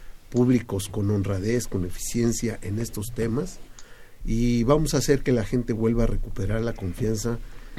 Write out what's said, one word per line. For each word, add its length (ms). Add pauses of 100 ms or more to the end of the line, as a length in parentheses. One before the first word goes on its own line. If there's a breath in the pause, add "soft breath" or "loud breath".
(300 soft breath)
públicos 600
con 200
honradez, 580
con 180
eficiencia 760
en 160
estos 380
temas, 420 (680 loud breath)
y 380
vamos 300
a 40
hacer 260
que 80
la 120
gente 300
vuelva 300
a 40
recuperar 540
la 120
confianza 680 (400 loud breath)